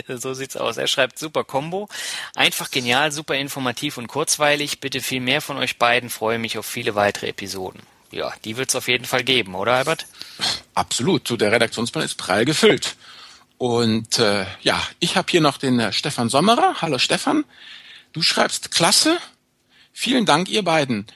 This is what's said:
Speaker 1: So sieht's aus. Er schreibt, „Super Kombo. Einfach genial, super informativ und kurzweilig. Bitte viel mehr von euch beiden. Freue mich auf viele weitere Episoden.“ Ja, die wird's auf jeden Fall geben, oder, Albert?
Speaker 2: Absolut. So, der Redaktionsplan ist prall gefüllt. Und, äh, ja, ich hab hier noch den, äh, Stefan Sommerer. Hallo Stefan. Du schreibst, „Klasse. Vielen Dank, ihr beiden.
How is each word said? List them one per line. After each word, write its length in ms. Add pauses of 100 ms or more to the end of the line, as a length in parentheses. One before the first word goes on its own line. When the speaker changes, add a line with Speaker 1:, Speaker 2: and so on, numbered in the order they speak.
Speaker 1:
So 280
sieht's 200
aus. 220
Er 100
schreibt, 300
„Super 260
Kombo. 460 (460)
Einfach 340
genial, 420
super 240
informativ 600
und 100
kurzweilig. 720
Bitte 200
viel 200
mehr 200
von 160
euch 220
beiden. 320
Freue 260
mich 220
auf 80
viele 260
weitere 360
Episoden.“ 520 (300)
Ja, 200 (140)
die 100
wird's 200
auf 120
jeden 180
Fall 180
geben, 320
oder, 180
Albert? 320 (680)
Speaker 2:
Absolut. 520
So, 100
der 140
Redaktionsplan 540
ist 140
prall 260
gefüllt. 520 (600)
Und, 600
äh, 300 (160)
ja, 180 (180)
ich 160
hab 140
hier 100
noch 180
den, 220
äh, 140
Stefan 360
Sommerer. 520
Hallo 160
Stefan. 480 (640)
Du 120
schreibst, 480
„Klasse. 480 (720)
Vielen 320
Dank, 240
ihr 140
beiden. 420 (100)